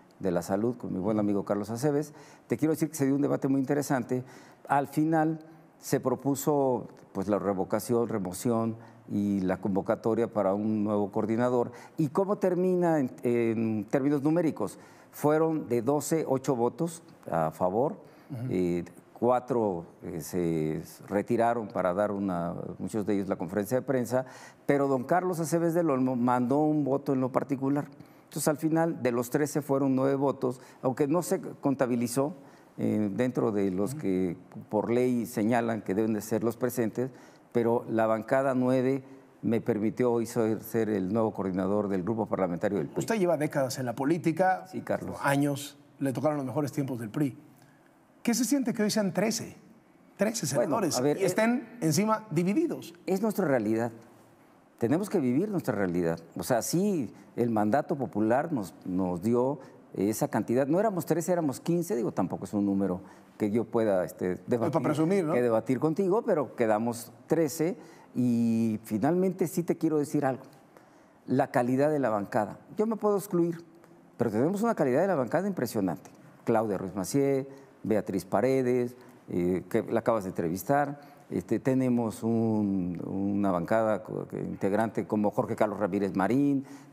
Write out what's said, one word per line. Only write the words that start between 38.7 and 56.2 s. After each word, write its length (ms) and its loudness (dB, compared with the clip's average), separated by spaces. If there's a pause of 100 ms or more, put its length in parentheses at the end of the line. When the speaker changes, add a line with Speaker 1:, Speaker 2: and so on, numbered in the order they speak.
Speaker 1:
me 180 0
permitió 520 0
hoy 140 0
ser, 360 0
ser 280 -2
el 220 -2
nuevo 200 2
coordinador 560 -2
del 160 -2
grupo 220 -2
parlamentario 520 -2
del 80 -2
pri. 140 -6
Speaker 2:
Usted 160 -4
lleva 200 2
décadas 420 -2
en 80 -4
la 100 -6
política, 720 0
Speaker 1:
Sí, 120 -8
Carlos. 400 -4
Speaker 2:
años, 540 0 (220)
le 140 -2
tocaron 240 0
los 100 -4
mejores 240 -4
tiempos 300 -4
del 100 -8
pri. 260 -2 (840)
¿Qué 120 0
se 100 0
siente 300 0
que 80 0
hoy 80 2
sean 240 0
trece? 420 -2 (600)
Trece 260 0 (100)
Speaker 1:
Bueno, 120 2
Speaker 2:
senadores 320 0
Speaker 1:
a 20 0
ver, 160 2
Speaker 2:
y 60 -2
Speaker 1:
eh, 40 4
Speaker 2:
estén 540 0
encima 500 2
divididos. 640 0 (140)
Speaker 1:
Es 160 0
nuestra 240 0
realidad. 440 2 (880)
Tenemos 320 0
que 100 0
vivir 300 2
nuestra 260 -2
realidad. 460 0 (160)